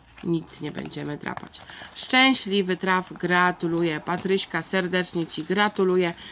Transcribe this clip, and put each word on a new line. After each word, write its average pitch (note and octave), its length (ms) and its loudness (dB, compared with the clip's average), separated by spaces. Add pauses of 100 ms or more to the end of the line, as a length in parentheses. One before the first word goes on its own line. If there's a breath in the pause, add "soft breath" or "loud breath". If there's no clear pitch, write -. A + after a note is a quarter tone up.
(240)
Nic E3 380 -4
nie D3+ 100 -8
będziemy D3 460 -8
drapać. - 440 -12 (340 loud breath)
Szczęśliwy G3+ 840 2
traf, F#3 360 0
gratuluję. F3 840 2
Patryśka, F3+ 640 -2
serdecznie F3+ 640 0
ci D#3+ 180 -6
gratuluję. F#3 720 2 (180 loud breath)